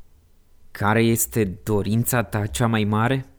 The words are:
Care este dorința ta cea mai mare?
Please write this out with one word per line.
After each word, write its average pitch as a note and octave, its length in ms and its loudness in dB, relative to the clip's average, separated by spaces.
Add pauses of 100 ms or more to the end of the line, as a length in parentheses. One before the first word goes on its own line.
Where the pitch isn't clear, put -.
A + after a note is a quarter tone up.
(720)
Care A2 320 0
este A2+ 400 0
dorința G#2+ 800 -2
ta G#2 220 -4
cea A#2+ 220 -2
mai A2 160 2
mare? A#2 420 0 (140)